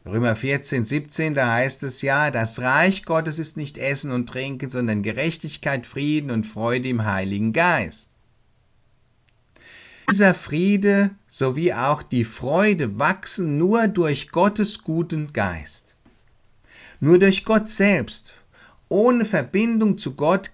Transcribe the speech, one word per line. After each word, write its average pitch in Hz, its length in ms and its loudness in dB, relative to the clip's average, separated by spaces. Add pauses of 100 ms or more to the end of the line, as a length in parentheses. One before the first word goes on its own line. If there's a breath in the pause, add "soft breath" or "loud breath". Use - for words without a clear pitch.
Römer 110 300 0
vierzehn, 135 500 0
siebzehn, 147 480 0
da 123 200 0
heißt 127 300 -2
es 135 180 -2
ja, 143 300 0
„Das 117 280 0
Reich 151 460 2
Gottes 160 340 -2
ist - 180 -4
nicht 147 200 -10
Essen 139 340 -2
und 123 160 -2
Trinken, 131 420 -8
sondern 117 320 -2
Gerechtigkeit, 139 840 -4
Frieden 147 440 -4
und 110 140 -2
Freude 120 440 -4
im 117 160 -2
Heiligen 101 480 -2
Geist.“ 160 580 0 (2000 loud breath)
Dieser 196 220 6
Friede 196 800 2 (160)
sowie 139 460 0
auch 135 300 0
die 120 220 0
Freude 151 760 0
wachsen 160 580 0
nur 214 300 2
durch 160 440 -2
Gottes 202 520 2
guten 160 500 -4
Geist. 87 600 -6 (1040 loud breath)
Nur 160 200 6
durch 196 260 4
Gott 220 240 2
selbst, - 640 2 (560 soft breath)
ohne 233 340 4
Verbindung 208 760 0
zu 135 180 -6
Gott, 175 380 0